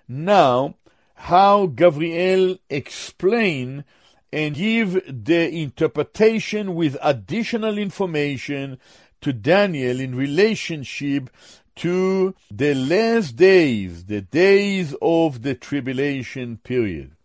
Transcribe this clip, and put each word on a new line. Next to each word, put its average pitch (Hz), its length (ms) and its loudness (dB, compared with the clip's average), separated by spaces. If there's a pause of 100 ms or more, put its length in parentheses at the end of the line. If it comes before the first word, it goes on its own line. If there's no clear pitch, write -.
now 143 680 2 (360)
how 196 540 4
Gabriel 175 880 2 (100)
explain 147 1160 -2 (500)
and 151 220 -2
give 214 380 0 (320)
the 165 240 2
interpretation 180 1200 -2
with 156 300 -2
additional 208 720 -2
information 143 1040 -6 (420)
to 147 100 -4
Daniel 131 680 0
in 127 160 -6
relationship 143 1120 -2 (460)
to 185 580 0 (160)
the 139 240 0
last 175 600 0
days, 117 720 4
the 104 160 -6
days 190 800 2
of 160 400 0
the 135 100 -2
tribulation 131 1040 -6
period. 92 540 -4 (140)